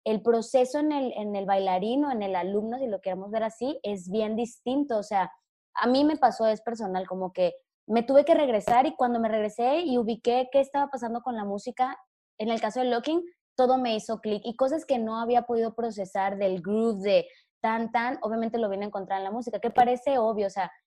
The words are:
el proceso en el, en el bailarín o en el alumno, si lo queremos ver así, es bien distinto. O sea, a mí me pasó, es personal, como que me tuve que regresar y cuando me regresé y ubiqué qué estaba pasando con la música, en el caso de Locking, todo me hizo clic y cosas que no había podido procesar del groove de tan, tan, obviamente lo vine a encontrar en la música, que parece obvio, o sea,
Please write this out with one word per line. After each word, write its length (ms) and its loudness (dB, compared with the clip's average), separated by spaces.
el 160 0
proceso 560 2
en 140 0
el, 220 -2
en 220 -6
el 120 -4
bailarín 580 2
o 60 -2
en 100 -2
el 140 -2
alumno, 420 -2
si 80 -4
lo 160 -4
queremos 300 -6
ver 120 -2
así, 380 -4
es 300 -6
bien 240 -2
distinto. 640 -2
O 40 -2
sea, 280 -2
a 140 -2
mí 160 4
me 140 2
pasó, 280 2
es 160 2
personal, 460 -4
como 260 -6
que 220 0
me 120 2
tuve 200 6
que 120 6
regresar 500 4
y 100 -2
cuando 240 0
me 80 0
regresé 540 0
y 160 0
ubiqué 560 0
qué 80 6
estaba 280 0
pasando 320 -6
con 140 -6
la 80 -6
música, 540 -4
en 80 -4
el 140 -2
caso 180 -2
de 60 0
Locking, 360 0
todo 200 6
me 200 -2
hizo 240 -8
clic 240 -4
y 100 -6
cosas 300 0
que 120 2
no 220 -4
había 220 2
podido 340 -2
procesar 640 -4
del 240 0
groove 420 0
de 240 4
tan, 300 0
tan, 300 0
obviamente 380 -2
lo 100 0
vine 160 -4
a 20 -4
encontrar 320 -4
en 60 -4
la 60 -6
música, 280 -6
que 120 -2
parece 480 4
obvio, 280 2
o 20 -10
sea, 220 -6